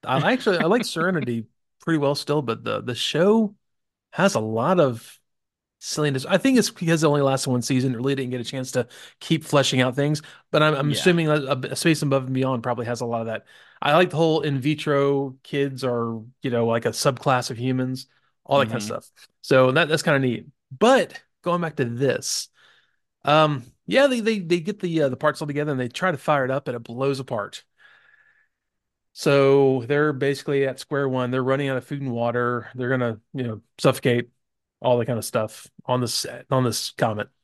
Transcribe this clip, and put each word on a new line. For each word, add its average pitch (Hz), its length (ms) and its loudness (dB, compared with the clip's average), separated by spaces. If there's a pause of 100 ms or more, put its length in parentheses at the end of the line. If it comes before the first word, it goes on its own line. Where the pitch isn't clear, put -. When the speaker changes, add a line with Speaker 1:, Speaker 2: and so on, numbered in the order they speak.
Speaker 1:
I 147 300 2
actually, 220 260 0
I 143 60 0
like 220 180 2
Speaker 2:
<laughs> - 20 -6
Speaker 1:
Serenity 143 600 -4 (360)
pretty 165 180 0
well 143 160 2
still, 147 260 -2
but 117 220 -4
the, 107 180 -4
the 117 140 -6
show 208 600 2 (560)
has 196 240 2
a 113 60 2
lot 117 400 0
of 127 380 -2 (600)
silliness. 143 460 -4
I 196 120 2
think 262 200 4
it's 208 120 2
because 160 340 0
it 160 40 6
only 147 140 4
lasted 135 300 0
one 123 100 0
season, 131 320 0
it 113 40 -6
really 135 180 -2
didn't 127 160 -6
get 123 100 -6
a 117 40 -8
chance 131 280 -8
to 123 140 0 (340)
keep - 240 -2
fleshing 135 360 2
out 123 140 0
things. 147 260 -2 (300)
But 151 120 4
I'm, 156 120 4
I'm 147 140 -2
Speaker 2:
Yeah. 143 100 -2
Speaker 1:
assuming 170 280 4
that 151 160 2
a, 131 280 -4
a - 60 -6
Space 165 240 2
Above 135 240 0
and 131 80 -6
Beyond 131 300 0
probably 120 240 -4
has 120 140 -4
a 123 40 -6
lot 117 160 -4
of 113 60 -6
that. 110 180 -8 (360)
I 147 120 2
like 175 160 4
the 147 80 -6
whole 160 240 2
in 143 180 -2
vitro 139 840 0
kids 139 420 -4
are, 117 340 -2 (220)
you 131 100 -4
know, 117 160 2
like, 117 180 0
a 120 40 2
subclass 127 640 0
of 113 60 -10
humans, 127 500 -4 (360)
all 139 160 2
that 131 80 4
kind 110 100 -4
of 107 60 -4
Speaker 2:
Mm-hmm. - 0 -
Speaker 1:
stuff. - 260 -8 (320)
So 131 300 4
that, 156 160 2
that's 160 160 0
kinda 143 160 2
neat. 123 280 -2 (300)
But 226 440 4 (200)
going 175 200 -2
back 165 160 -6
to 135 80 0
this, 127 640 -2 (720)
um, 147 400 2 (240)
yeah, 262 200 4
they, 254 140 0
they, 214 180 0
they 175 220 0
get 202 180 -8
the, 165 240 -2
uh, 139 60 2
the 123 80 -6
parts 151 240 -2
all 156 60 -6
together 147 240 -4
and 131 80 -2
they 127 100 -4
try 185 220 -4
to 143 60 -4
fire 143 280 0
it 127 60 -4
up 135 160 -4
and 127 80 -6
it 120 80 -8
blows 131 360 -4
apart. 120 440 -8 (1500)
So 139 720 4
they're 147 260 0
basically 139 540 -2
at 131 120 -6
square 139 280 -4
one. 127 240 -2
They're 131 120 -2
running 135 260 0
out 135 80 -2
of 123 80 -8
food 143 160 -8
and 135 100 -6
water. 120 640 -2
They're 123 140 -4
gonna, 120 300 -2 (140)
you 135 100 -6
know, 113 180 -8 (180)
suffocate, 120 500 2 (520)
all 123 160 2
that 117 80 -2
kind 123 120 -4
of 104 80 -8
stuff - 420 -6 (180)
on 123 160 0
this, - 240 -4 (240)
on 131 140 2
this - 280 -4
comet. 104 380 -2 (140)